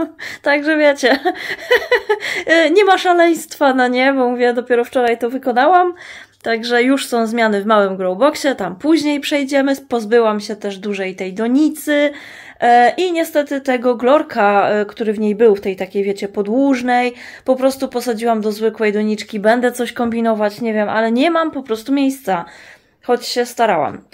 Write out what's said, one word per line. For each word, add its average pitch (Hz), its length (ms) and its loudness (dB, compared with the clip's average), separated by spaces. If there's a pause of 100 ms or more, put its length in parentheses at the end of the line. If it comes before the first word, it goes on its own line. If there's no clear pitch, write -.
(100)
<laughs> - 320 -16
Także 294 340 0
wiecie, 277 420 2 (760)
<laughs> 339 840 0
nie 415 80 6
ma 381 140 4
szaleństwa, 339 760 2
no 254 140 2
nie, 254 240 2
bo 254 180 0
mówię, 247 240 0
dopiero 247 300 0
wczoraj 240 340 0
to 233 120 -4
wykonałam. 285 640 2 (480)
Także 233 400 0
już 262 240 2
są 233 200 -2
zmiany 220 360 0
w 202 40 -4
małym 202 300 2
Growboxie, 233 580 0
tam 185 220 -8
później 294 440 0
przejdziemy. 277 560 -2 (120)
Pozbyłam 220 520 0
się 208 160 -10
też 202 220 -10
dużej 190 380 -6
tej 190 160 -8
donicy. 294 760 0 (500)
E, 240 360 6
i 359 160 -2
niestety 294 480 -2
tego 247 340 0
glorka, 226 760 2
e, 208 160 0
który 214 280 -6
w 202 60 -6
niej 214 160 0
był, 208 220 4
w 202 40 -6
tej 190 160 -6
takiej, 196 280 -4
wiecie, 196 240 -6
podłużnej, 247 880 0 (300)
po 262 120 2
prostu 262 320 0
posadziłam 233 520 -2
do 214 120 -2
zwykłej 220 400 -2
doniczki. 214 480 -4
Będę 240 320 2
coś 240 200 -6
kombinować, 226 680 -2
nie 226 140 -2
wiem, 214 140 0
ale 226 240 0
nie 269 180 2
mam 330 200 -2
po 285 120 -10
prostu 220 300 -6
miejsca. 269 520 -2 (580)
Choć 240 240 -2
się 240 200 -2
starałam 175 680 -2